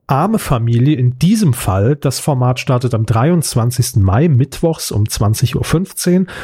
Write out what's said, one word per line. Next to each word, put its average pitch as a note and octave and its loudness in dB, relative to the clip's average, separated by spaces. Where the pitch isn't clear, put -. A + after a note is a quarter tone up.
arme F#3 0
Familie A#2 0
in B2+ 0
diesem F#3+ 2
Fall, G#2 0
das C#3+ -4
Format B2 0
startet B2 -2
am A2 0
dreiundzwanzigsten A#2+ 0
Mai, A2+ 2
mittwochs D3 -2
um G#2+ -2
zwanzig - -2
Uhr - -4
fünfzehn. F3+ -2